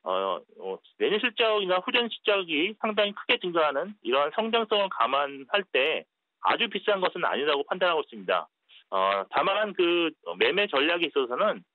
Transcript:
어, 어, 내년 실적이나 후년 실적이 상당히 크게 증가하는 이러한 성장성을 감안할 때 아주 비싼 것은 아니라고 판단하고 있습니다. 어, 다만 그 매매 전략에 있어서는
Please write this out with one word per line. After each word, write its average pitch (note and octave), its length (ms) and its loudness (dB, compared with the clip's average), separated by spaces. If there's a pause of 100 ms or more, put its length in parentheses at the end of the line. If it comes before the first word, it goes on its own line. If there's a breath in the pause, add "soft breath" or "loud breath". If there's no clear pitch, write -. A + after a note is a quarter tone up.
어, F#2+ 340 -2 (220)
어, F#2+ 180 -8 (200)
내년 D#3 220 0
실적이나 G#3+ 580 0
후년 A3+ 300 -2
실적이 F#3+ 720 -2
상당히 G#3 320 0
크게 A#3+ 280 -2
증가하는 E3 640 0
이러한 C#3 320 2
성장성을 A3 560 0
감안할 C#3 840 -2
때 C3+ 320 2 (360)
아주 D#3+ 300 2
비싼 G3+ 300 0
것은 F3 240 0
아니라고 C#3 400 0
판단하고 F3+ 380 0
있습니다. F#2 460 -2 (440 loud breath)
어, G2 380 2
다만 G3 440 0
그 E3+ 360 2 (280)
매매 E3+ 300 2
전략에 E3 380 0
있어서는 C3+ 560 -2 (120)